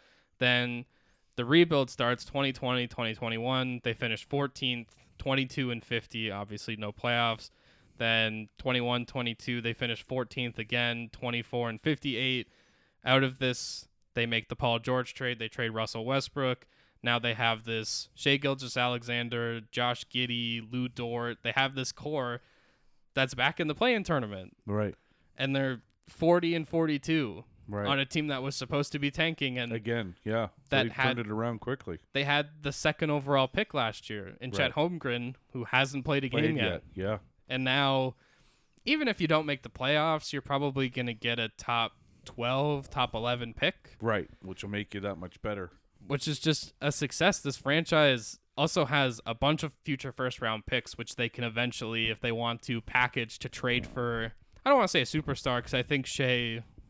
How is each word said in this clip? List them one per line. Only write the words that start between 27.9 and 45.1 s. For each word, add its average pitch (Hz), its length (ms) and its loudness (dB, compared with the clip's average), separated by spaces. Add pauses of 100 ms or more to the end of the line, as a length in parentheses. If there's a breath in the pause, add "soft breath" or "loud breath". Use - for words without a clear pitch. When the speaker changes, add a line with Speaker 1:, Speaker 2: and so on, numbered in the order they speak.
Speaker 1:
a 135 40 2
team 151 220 0
that 135 160 -2
was 139 140 -4
supposed 143 360 -2
to 151 60 -2
be 143 140 0
tanking. 156 440 0
And 120 160 -4
Speaker 2:
Again, 113 520 -2
yeah. 110 240 0 (220)
Speaker 1:
that 135 120 4
Speaker 2:
They 117 60 0
Speaker 1:
had 131 160 0 (120)
Speaker 2:
turned - 40 -4
it 104 100 -4
around 113 300 -2
quickly. 113 400 -6 (120)
Speaker 1:
they 139 120 0
had 147 240 2 (140)
the 143 100 -4
second 156 380 0
overall 139 360 2
pick - 280 -2
last 113 360 -2
year 104 300 -10
in 127 100 -8
Chet 127 260 0
Speaker 2:
Right. 156 140 4
Speaker 1:
Holmgren, 123 460 -4 (160)
who 127 120 -4
hasn't 131 400 2
played 139 200 2
a 131 60 0
Speaker 2:
Played 151 160 2
Speaker 1:
game 160 100 2
yet. 120 80 0
Speaker 2:
yet, 90 180 -2 (120)
yeah. 98 240 -2 (300)
Speaker 1:
And 131 140 -2
now, 131 540 2 (680 soft breath)
even 302 220 2
if 214 140 0
you 160 80 2
don't 156 180 4
make 143 160 -2
the 120 80 -12
playoffs, 151 600 2
you're 139 100 -4
probably 139 460 0
gonna 123 260 -2
get 117 240 -2
a 113 120 0
top 117 420 0 (320)
twelve, 135 680 0
top 123 240 0
eleven 120 400 -2
pick. - 460 -4
Speaker 2:
Right, 110 280 0 (140)
which 92 220 -10
will 101 60 -8
make 104 220 -4
you 101 100 -6
that 98 160 -4